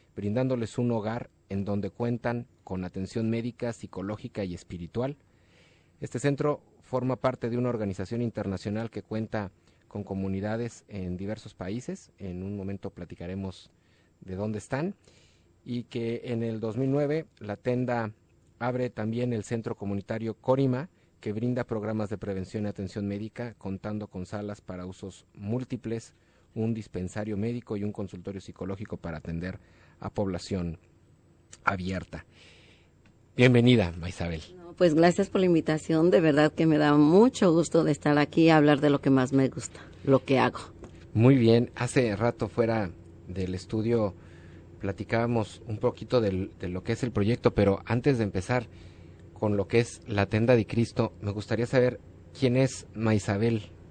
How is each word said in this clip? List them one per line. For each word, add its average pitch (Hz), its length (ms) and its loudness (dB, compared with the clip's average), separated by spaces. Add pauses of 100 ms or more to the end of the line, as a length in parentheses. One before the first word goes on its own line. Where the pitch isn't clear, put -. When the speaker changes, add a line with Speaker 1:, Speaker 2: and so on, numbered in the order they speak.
(160)
Speaker 1:
brindándoles 117 600 -2
un 120 140 0
hogar 113 380 -4 (200)
en 98 160 -4
donde 101 240 -2
cuentan 120 580 -4 (160)
con 92 220 -6
atención 95 440 -4
médica, 117 440 -4
psicológica 104 680 -8
y 90 100 -4
espiritual. 98 640 -8 (840)
Este 127 180 -8
centro 147 420 0 (200)
forma 127 340 -2
parte 123 340 -2
de 120 80 -2
una 123 120 0
organización 107 520 -4
internacional 107 680 -4
que 104 140 -12
cuenta 110 480 -6 (360)
con 104 160 -10
comunidades 98 840 -6
en 92 300 -8
diversos 104 360 -10
países. 190 640 -10
En 185 260 -10
un 202 140 -8
momento 98 320 -8
platicaremos 92 840 -12 (500)
de 92 140 -12
dónde 104 240 -4
están. 151 360 -6 (680)
Y 120 180 -6
que 117 420 -6
en 117 180 -4
el 113 160 -4
dos 110 160 -4
mil 135 160 0
nueve 147 340 0 (140)
la 104 160 -8
Tenda 120 560 -2 (480)
abre 123 300 -2
también 113 420 -4
el 107 140 -4
centro 117 300 -6
comunitario 104 580 -6
Corima, 131 560 0 (320)
que 110 100 -6
brinda 120 320 -2
programas 107 460 -4
de 104 80 -6
prevención 98 480 -6
y - 20 -2
atención 101 400 -6
médica, 107 500 -8
contando 104 500 -8
con 92 180 -10
salas 104 340 -10
para 92 260 -12
usos 92 480 -14
múltiples, 113 840 -6 (380)
un 113 200 -2
dispensario 107 640 -8
médico 113 400 -4
y 101 80 -4
un 104 80 -4
consultorio 98 480 -10
psicológico 95 560 -10
para 82 220 -10
atender 85 400 -8 (420)
a 95 80 -8
población 90 720 -4 (840)
abierta. 92 640 -6 (1120)
Bienvenida, 120 600 6
Maisabel. 85 440 -6 (160)
Speaker 2:
No, - 160 -18
pues 170 220 4
gracias 175 340 4
por 202 100 -2
la 185 80 4
invitación, 160 640 2
de 202 80 8
verdad 156 320 6
que 165 140 2
me 156 120 6
da 147 200 4
mucho 180 560 6
gusto 165 320 4
de 156 80 4
estar 147 240 2
aquí 147 260 4
y 160 60 8
hablar 147 320 6
de 151 80 6
lo 143 100 4
que 139 100 2
más 131 220 4
me 135 160 4
gusta, - 320 -8 (240)
lo 135 220 4
que 131 140 2
hago. 123 200 0 (540)
Speaker 1:
Muy 123 220 8
bien, 117 400 6
hace 120 420 0
rato 117 320 -2
fuera 113 420 0 (380)
del 92 260 -6
estudio 110 580 -2 (680)
platicábamos 113 840 -4
un 110 120 -8
poquito 120 420 0
del, 95 400 0
de 95 80 -8
lo 90 160 -6
que - 80 -4
es 113 120 -4
el 120 80 -2
proyecto, 107 420 2
pero 98 320 4
antes 123 320 0
de 113 80 2
empezar 110 420 -2 (680)
con 104 220 0
lo 98 100 0
que 117 140 4
es - 280 -2
la 101 180 2
Tenda 117 320 4
de 107 100 2
Cristo, 117 540 0
me 101 100 -4
gustaría 107 340 -4
saber 123 360 2 (360)
quién 123 200 2
es - 360 0
Maisabel. 110 800 0 (200)